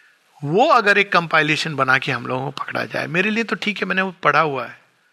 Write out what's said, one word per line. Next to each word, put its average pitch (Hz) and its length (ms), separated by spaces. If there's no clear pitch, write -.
वो 185 240
अगर 226 300
एक 196 140
कंपाइलेशन 156 640
बना 131 220
के 135 140
हम 123 160
लोगों 131 240
को - 120
पकड़ा - 220
जाए, 127 220
मेरे 180 220
लिए 220 140
तो 226 120
ठीक 196 220
है, 208 80
मैंने 185 160
वो 190 100
पढ़ा 147 280
हुआ 135 280
है, 123 120